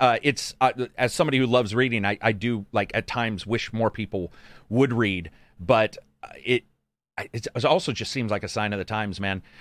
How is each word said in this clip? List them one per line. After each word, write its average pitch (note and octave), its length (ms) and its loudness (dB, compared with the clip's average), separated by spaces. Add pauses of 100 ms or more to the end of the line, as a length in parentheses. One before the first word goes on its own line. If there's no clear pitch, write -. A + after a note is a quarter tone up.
uh, B2 200 4
it's, - 400 -2
uh, C3 120 6 (260)
as B2 140 0
somebody D3+ 260 2
who C3 80 4
loves A2+ 300 2
reading, A#2 280 2
I, G#2 160 0
I A2+ 120 2
do, A2 400 -2
like, G2+ 200 0
at A2+ 140 -2
times A2+ 400 -4
wish A2 260 -2
more A2+ 160 2
people G2 440 -4 (360)
would B2+ 240 4
read, G2 380 2 (300)
but, A2 360 2 (280)
uh, - 60 -16 (140)
it, A#2+ 200 2 (520)
I, - 160 -8
it's, A#2 220 -6
it A#2 100 -4
also D3+ 280 2
just G#2+ 180 -6
seems A#2 220 -2
like G2+ 100 -2
a G#2 60 -8
sign G#2+ 240 -4
of G2+ 80 -4
the F2+ 40 -4
times, G#2 360 -6
man. G2 240 -4 (160)